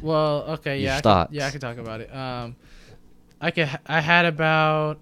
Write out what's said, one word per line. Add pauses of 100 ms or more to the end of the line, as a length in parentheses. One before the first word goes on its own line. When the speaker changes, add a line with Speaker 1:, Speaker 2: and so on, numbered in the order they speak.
Speaker 1:
Well,
okay,
Speaker 2:
your
Speaker 1:
yeah,
I
Speaker 2:
stocks?
Speaker 1:
could,
yeah,
I
could
talk
about
it.
Um, (840)
I
could, (180)
I
had
about,